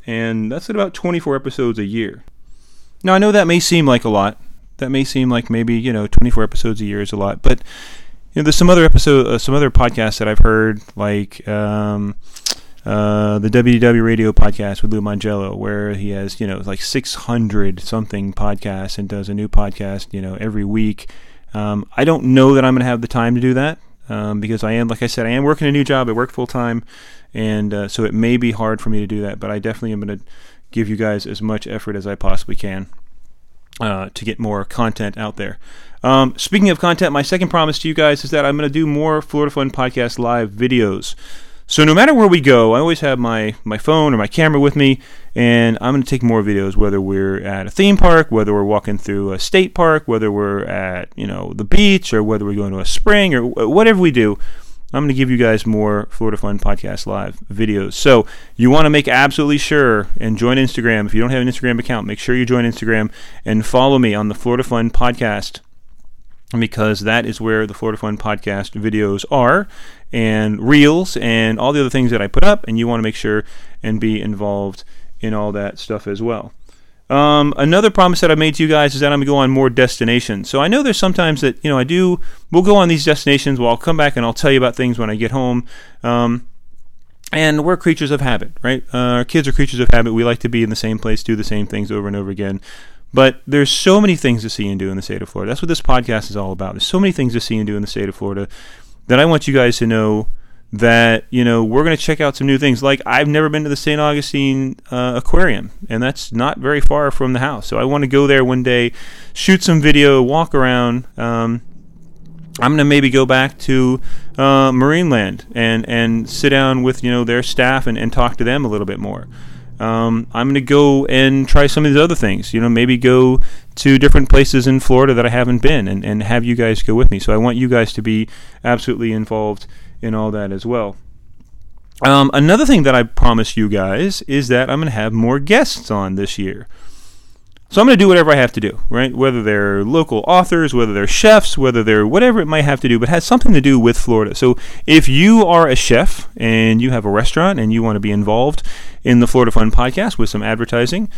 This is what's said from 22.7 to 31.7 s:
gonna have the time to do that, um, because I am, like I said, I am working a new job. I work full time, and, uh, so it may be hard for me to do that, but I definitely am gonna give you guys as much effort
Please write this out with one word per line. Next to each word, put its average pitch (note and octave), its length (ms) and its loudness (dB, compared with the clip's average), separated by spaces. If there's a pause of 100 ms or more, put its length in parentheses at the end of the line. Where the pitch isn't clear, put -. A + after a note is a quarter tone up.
gonna B2 100 0
have A#2+ 160 -4
the A#2 60 -8
time A#2+ 280 -2
to A#2+ 60 -2
do B2+ 120 0
that, D3 260 -4 (300)
um, G#2 320 -6
because G#2+ 200 -6
I A2 120 -2
am, A#2 160 -2
like A2 120 -6
I A#2+ 60 -4
said, A2+ 180 -6
I A2+ 40 -4
am C3 160 -2
working D3 220 0
a C#3 40 0
new C#3+ 140 0
job. C3 240 -2
I - 20 -2
work A#2+ 200 -4
full B2 160 -8
time, A#2 360 -6 (500)
and, G#2+ 400 -4
uh, G2+ 140 -6
so A2+ 160 -6
it G#2 100 -2
may A#2 220 0
be A#2+ 160 -2
hard G#2+ 300 -4
for - 80 -4
me G#2+ 100 2
to G#2 80 -6
do G#2 140 -6
that, G2+ 180 -10
but G2+ 100 -10
I G#2 100 -6
definitely A2 340 -8
am G2+ 80 -8
gonna G2+ 180 -10 (520)
give A2+ 160 -4
you G#2+ 80 -4
guys G#2 300 -4
as G#2 160 -12
much G#2+ 240 -6
effort G#2 300 -10